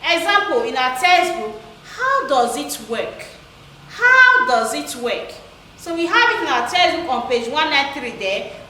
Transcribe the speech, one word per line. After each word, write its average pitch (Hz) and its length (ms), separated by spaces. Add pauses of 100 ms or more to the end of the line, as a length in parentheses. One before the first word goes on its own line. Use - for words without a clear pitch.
Example, 339 600
in - 140
our 254 220
textbook, 349 600 (360)
How 523 320
does 240 280
it 233 340
work? - 340 (640)
How 480 580
does 226 280
it 294 280
work? 226 300 (460)
So 339 160
we 339 120
have 453 240
it 427 120
in 330 60
our 254 200
textbook 339 400
on 240 200
page 240 200
one 302 220
nine 277 240
three 247 180
there. 202 400 (180)